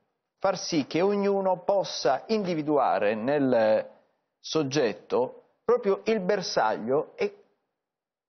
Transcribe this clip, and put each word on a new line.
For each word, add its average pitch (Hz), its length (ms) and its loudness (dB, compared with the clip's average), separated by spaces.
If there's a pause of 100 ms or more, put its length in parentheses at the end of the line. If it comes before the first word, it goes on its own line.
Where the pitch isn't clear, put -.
(380)
far 190 220 -2
sì 151 260 -2
che 156 160 -2
ognuno 196 600 0
possa 165 640 0
individuare 143 880 0
nel 117 760 2 (500)
soggetto 131 1040 -2 (200)
proprio 202 420 0
il 220 160 2
bersaglio 139 920 0
e, - 280 -6 (840)